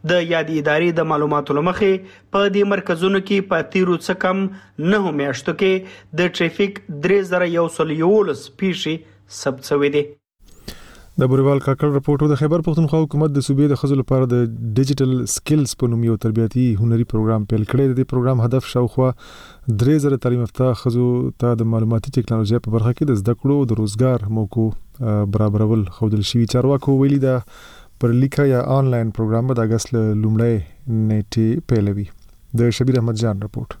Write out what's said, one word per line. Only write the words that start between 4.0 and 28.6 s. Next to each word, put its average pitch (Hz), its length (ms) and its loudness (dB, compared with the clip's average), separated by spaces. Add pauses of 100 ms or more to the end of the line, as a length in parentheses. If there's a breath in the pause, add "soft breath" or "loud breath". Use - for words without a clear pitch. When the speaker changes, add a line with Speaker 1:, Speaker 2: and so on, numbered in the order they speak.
Speaker 1:
کم 190 160 0 (540 loud breath)
نهو 196 260 0
میاشتو 139 400 -4
کې 190 140 2 (480 loud breath)
د 175 160 2
ټریفیک 196 500 -2
درې 180 320 0 (140)
زره 180 240 0
یو 170 80 2 (100)
سل 160 220 -2
یولس 175 500 2 (140)
پیښې 165 340 -2 (460 loud breath)
ثبت 131 300 -6
شوې 143 260 2
دي. 147 60 2 (1160 loud breath)
Speaker 2:
د 131 100 2
بوریوال 135 340 2
کاکړ 139 320 0
رپورټ 143 260 0
و. 151 80 2
د 143 100 0
خیبر 156 260 2
پښتونخوا 160 360 2
حکومت 151 300 0
د 139 140 0
صوبې 143 260 2
د 131 80 0
ښځو 139 200 0
لپاره 131 300 2
د 123 60 2 (400)
ډیجیټل 131 340 2 (220)
سکلز 147 500 0
په 120 120 0
نوم 117 120 0
یو 113 160 2
تربیتي 113 420 0 (140)
هنري 117 320 2
پروګرام 110 400 0
پیل 110 220 0
کړی. 139 180 2
د 127 80 -2
دې 131 140 -2
پروګرام 127 320 0
هدف 123 300 -2
شاوخوا 123 360 2 (680 loud breath)
درې 143 240 4
زره 139 180 0
تعلیم 123 220 0
یافته 127 340 0
ښځو 123 640 0
ته 120 180 0
د 113 140 0
معلوماتي 113 400 -2
ټیکنالوژۍ 113 540 0
په 110 80 0
برخه 113 180 2
کې 147 160 -2
د 107 100 2
زده 117 220 0
کړو 139 300 2
د 107 100 -2
روزګار 110 560 0
موقعو، 110 320 0
آه، 104 680 -4
برابرول 107 480 2 (140)
ښودل 104 320 0
شوي. 117 240 2
چارواکو 135 480 2
ویلي 139 240 2
ده 131 100 2 (680 loud breath)
پر 117 160 2
لیکه 139 280 0
یا 127 120 2 (180)